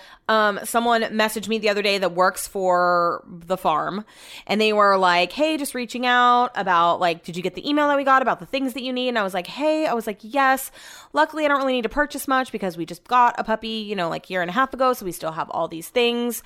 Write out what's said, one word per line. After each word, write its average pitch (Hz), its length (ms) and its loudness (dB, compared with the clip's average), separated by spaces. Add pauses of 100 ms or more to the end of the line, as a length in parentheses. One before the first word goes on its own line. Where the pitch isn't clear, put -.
(300)
um, 214 360 2
someone 233 360 0
messaged 214 460 -2
me 220 100 -2
the 214 120 0
other 202 120 0
day 196 160 0
that 190 140 0
works 185 360 0
for 175 800 0
the 175 320 -6
farm, 160 480 -2 (400)
and 208 160 0
they 214 100 2
were 202 260 6
like, 180 340 4
"Hey, 311 260 0
just 277 160 -6
reaching 247 320 -6
out 247 480 4
about, 175 460 2
like, 170 240 0
did 170 120 -10
you 180 60 -8
get 175 140 -4
the - 120 -10
email 294 200 2
that 285 100 2
we 285 60 0
got 269 180 4
about 226 180 0
the 175 60 -14
things 269 280 -4
that 254 100 -8
you 254 100 -6
need?" 254 140 -2
And 240 100 -2
I 214 60 0
was 190 100 -4
like, 180 140 -4
"Hey," 311 400 -2
I - 60 0
was 226 120 -4
like, 208 160 -8
"Yes." 262 480 0 (440)
Luckily, 311 300 0
I 302 40 2
don't 285 100 2
really 262 160 0
need 254 100 0
to 208 60 -2
purchase - 380 -4
much 262 240 0
because 185 260 -6
we 170 80 -6
just - 220 -16
got 247 320 4
a 220 40 -2
puppy, 220 260 -4
you 214 260 -6
know, 175 140 -2
like, 160 200 -8
a 185 40 -8
year 185 80 0
and 175 80 -2
a 175 40 -6
half 262 220 0
ago, 254 180 2
so 226 120 -8
we 180 60 -6
still 160 200 -8
have 160 180 -6
all 165 180 -4
these 165 220 -12
things. 240 560 0